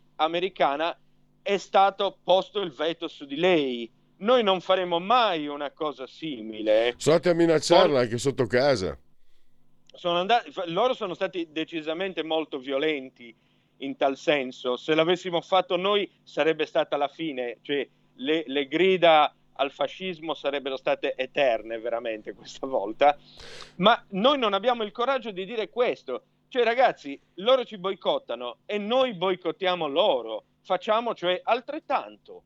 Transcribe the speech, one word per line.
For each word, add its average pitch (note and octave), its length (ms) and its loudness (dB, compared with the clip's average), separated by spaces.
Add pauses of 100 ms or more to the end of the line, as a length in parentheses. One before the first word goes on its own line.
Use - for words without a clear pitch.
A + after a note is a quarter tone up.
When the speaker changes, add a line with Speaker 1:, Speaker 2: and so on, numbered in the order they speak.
(160)
Speaker 1:
americana, E3 800 -2 (460)
è G3 140 -2
stato G3 680 2
posto F#3 360 2
il F3+ 120 -6
veto D#3+ 360 -4
su - 160 -18
di C#3 120 -10
lei. C#3 540 2 (280)
Noi A#3+ 240 2
non F#3+ 180 2
faremo F3+ 380 0
mai F#3+ 480 0
una C#3+ 240 -8
cosa C3+ 380 -8
simile. A2 880 -2
Speaker 2:
Sono D3 180 2
andati F3 180 4
a E3 60 0
minacciarla E3+ 540 6
Speaker 1:
Por- C3 100 4
Speaker 2:
anche A#2 160 -2
sotto C3 280 0
casa. G#2+ 520 2 (960)
Speaker 1:
Sono F3 240 -2
andati, G3 320 0
fa-, F3 160 -6
loro G3+ 280 0
sono F#3+ 200 -6
stati F3 360 -6
decisamente D#3+ 720 -6
molto D#3+ 360 -4
violenti C3+ 760 -4 (440)
in C#3 180 -8
tal C#3 200 0
senso. C3 600 -2
Se D#3 180 -2
l'avessimo E3+ 460 0
fatto F#3 360 0
noi G3 340 0 (140)
sarebbe D#3 420 0
stata D#3 300 0
la C#3+ 120 0
fine, B2+ 540 -8
cioè C#3+ 260 -4 (280)
le, D3+ 320 -2
le C#3 180 -2
grida D#3+ 680 4 (280)
al C#3 100 -2
fascismo D#3+ 640 -6
sarebbero C#3 420 -6
state C#3 400 -2
eterne A#2 640 -2
veramente A2+ 560 -6
questa - 320 -14
volta, C3 500 2 (600)
ma G#3+ 340 4
noi B3 280 2
non A3 140 0
abbiamo A3+ 300 0
il G#3 100 -6
coraggio A#3+ 380 -4
di F#3+ 140 -8
dire G#3+ 240 -6
questo. F3+ 560 -4 (240)
Cioè, B3 160 0
ragazzi, A3 560 0 (140)
loro A#3+ 300 2
ci G#3+ 120 -14
boicottano D3 880 -4
e G#3 140 -6
noi B3 360 0
boicottiamo F3+ 720 -2
loro, C#3 580 0 (180)
facciamo G#3+ 520 0
cioè F3+ 300 -2
altrettanto. F#3+ 1000 -4